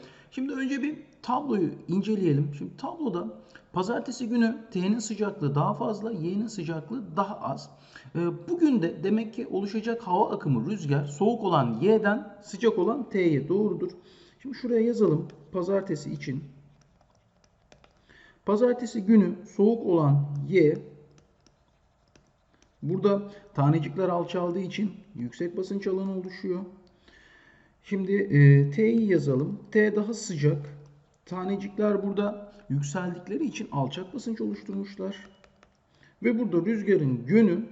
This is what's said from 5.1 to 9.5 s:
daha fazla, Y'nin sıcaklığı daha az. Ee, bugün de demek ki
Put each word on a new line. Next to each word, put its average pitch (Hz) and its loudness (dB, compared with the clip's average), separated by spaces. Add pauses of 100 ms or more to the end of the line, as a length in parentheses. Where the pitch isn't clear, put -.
daha 175 2
fazla, 220 -4
Y'nin 190 -2
sıcaklığı 165 -8
daha 196 -2
az. 123 -8 (460)
Ee, - -4 (300)
bugün 302 4
de 165 -2
demek 214 0
ki 240 -8